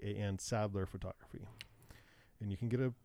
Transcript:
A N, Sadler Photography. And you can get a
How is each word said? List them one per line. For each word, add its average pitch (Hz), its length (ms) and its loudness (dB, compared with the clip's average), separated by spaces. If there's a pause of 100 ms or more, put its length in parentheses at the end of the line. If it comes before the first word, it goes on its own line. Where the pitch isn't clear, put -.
A 104 40 0 (100)
N, 101 220 2
Sadler 101 460 2
Photography. - 600 -8 (960)
And 101 100 0
you 95 60 0
can 120 100 0
get 123 140 4
a 131 100 4 (140)